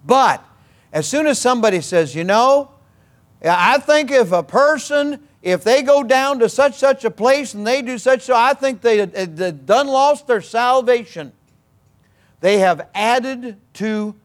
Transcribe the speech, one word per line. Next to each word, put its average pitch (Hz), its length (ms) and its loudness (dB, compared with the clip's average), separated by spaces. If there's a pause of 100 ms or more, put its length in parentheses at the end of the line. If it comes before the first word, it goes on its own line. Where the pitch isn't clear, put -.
But 220 380 2 (480)
as 151 140 -4
soon 302 200 -2
as 269 120 0
somebody 226 420 0
says, 160 340 -2
"You 160 100 -6
know, 262 460 2 (720)
I 196 340 2
think 302 320 0
if 233 220 2
a 175 100 0
person, 285 840 -2 (160)
if 180 220 -2
they 262 180 2
go 285 200 4
down 262 360 0
to 233 100 2
such, 269 260 0
such 269 300 0
a 220 60 -2
place 254 440 -2
and 208 120 -8
they 262 160 -2
do 247 160 -8
such, 254 240 0
so, 247 120 -2
I 240 200 2
think 262 260 -6
they, 214 240 2
they 175 480 -6
done 196 360 0
lost 277 380 0
their 220 160 -2
salvation." 240 880 -2 (1080)
They 196 180 2
have 175 360 2
added 240 600 -4 (180)
to 214 500 -6